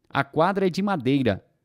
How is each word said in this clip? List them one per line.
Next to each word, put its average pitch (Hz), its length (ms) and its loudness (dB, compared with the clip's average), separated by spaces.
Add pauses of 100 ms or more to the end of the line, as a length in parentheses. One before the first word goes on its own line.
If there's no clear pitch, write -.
(100)
A 139 140 -2
quadra 190 420 0
é 180 40 0
de 190 120 -4
madeira, 135 640 0 (200)